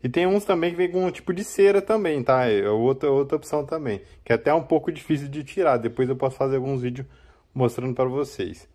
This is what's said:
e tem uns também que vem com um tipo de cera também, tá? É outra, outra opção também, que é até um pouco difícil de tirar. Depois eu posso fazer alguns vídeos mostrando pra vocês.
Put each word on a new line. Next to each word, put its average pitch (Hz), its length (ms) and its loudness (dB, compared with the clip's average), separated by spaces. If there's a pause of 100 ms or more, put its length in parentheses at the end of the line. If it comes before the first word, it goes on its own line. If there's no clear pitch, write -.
e 127 60 -2
tem 170 180 2
uns 196 180 2
também 175 260 0
que 170 60 -8
vem 180 140 0
com 185 140 0
um 180 60 0
tipo 180 240 -6
de 190 100 -6
cera 202 380 4
também, 185 400 0
tá? 127 240 4
É 104 240 2
outra, 131 400 2
outra 139 260 2
opção 147 300 -4
também, 135 340 -6 (240)
que - 80 0
é 117 40 4
até 139 180 2
um 165 80 2
pouco - 280 0
difícil 147 380 -4
de 147 160 -10
tirar. 151 320 2
Depois 123 320 -2
eu 131 80 -2
posso 135 200 -2
fazer 135 200 0
alguns 131 240 -2
vídeos 123 260 -6 (460)
mostrando 123 420 -2
pra 131 120 0
vocês. 127 680 -6